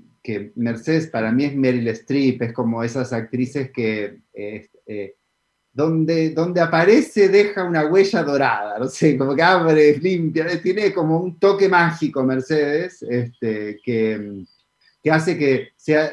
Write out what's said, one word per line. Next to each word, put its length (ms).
que 340
Mercedes 520
para 240
mí 140
es 100
Meryl 340
Streep, 520
es 120
como 300
esas 300
actrices 580
que, 480
eh, 340
eh, 300
donde, 600
donde 280
aparece 680
deja 340
una 220
huella 380
dorada, 540
no 120
sé, 280
como 180
que 60
abre, 580
limpia, 520
eh, 60
tiene 360
como 260
un 200
toque 300
mágico 540
Mercedes, 840
este, 760
que, 600
que 100
hace 260
que 400
sea 360